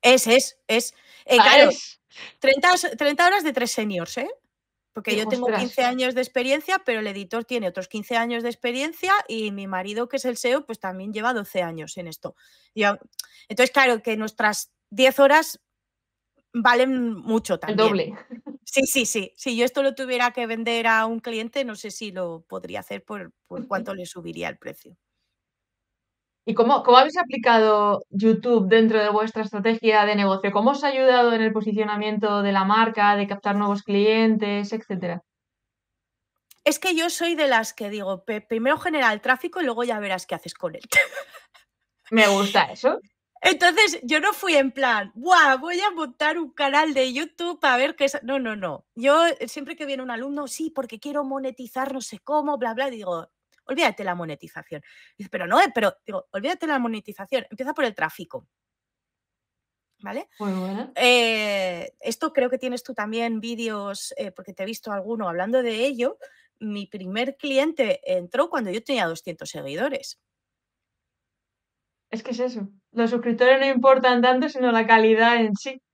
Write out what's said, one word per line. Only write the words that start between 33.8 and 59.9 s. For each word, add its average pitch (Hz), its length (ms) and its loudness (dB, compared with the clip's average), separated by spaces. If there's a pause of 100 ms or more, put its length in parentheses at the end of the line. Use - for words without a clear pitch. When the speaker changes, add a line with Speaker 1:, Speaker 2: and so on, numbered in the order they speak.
Speaker 2:
clientes, 208 880 2
etcétera? 180 500 -8 (1400)
Speaker 1:
Es 285 140 2
que 370 160 -2
yo 330 140 0
soy 339 260 -2
de 294 140 2
las 226 240 2
que 208 160 -10
digo, 196 380 -8
"Pe-, 214 160 -6
primero 233 360 -2
genera 294 360 0
el 208 80 -10
tráfico 339 380 -2
y 330 40 0
luego 240 200 -2
ya 233 160 -4
verás 190 260 -6
qué - 80 -6
haces 170 200 -12
con 165 200 -8
él". - 80 -14
<laughs> - 380 0 (880)
Speaker 2:
Me 220 180 6
gusta 196 440 2
eso. - 260 0 (440)
Speaker 1:
Entonces, 359 600 4
yo 302 180 0
no 392 120 2
fui 349 240 0
en 269 160 4
plan, 226 420 -2
"Buah, 294 420 6
voy 349 240 -6
a 403 100 0
montar 311 480 -4
un 302 140 -8
canal 294 420 0
de 262 180 0
YouTube 330 520 -8
a 254 120 4
ver 285 200 0
qué 277 100 0
es". 285 160 -2
No, 269 160 -4
no, 226 180 -6
no. 170 380 -8
Yo, 285 320 4
eh, 269 220 -2
siempre 302 280 -12
que 302 100 -10
viene 269 160 -8
un 254 80 -10
alumno, 277 380 -8
"Sí, 320 220 -8
porque 240 300 -8
quiero 294 240 -6
monetizar 269 680 -8
no 262 80 -8
sé 220 200 -14
cómo, 294 380 -2
bla, 226 160 -4
bla", 262 160 -4
digo, 185 400 -8 (360)
"Olvídate 254 380 -2
la 180 100 -2
monetización". 160 680 -12 (360)
Dice, 202 120 -16
"Pero 185 160 -6
no, 240 140 2
eh", 381 140 4
pero 208 220 0 (100)
digo, 196 260 -10
"Olvídate 302 340 -6
la 285 120 -2
monetización, 226 720 -6
empieza 262 240 -8
por 285 100 0
el 220 100 -2
tráfico". - 540 -8 (1500)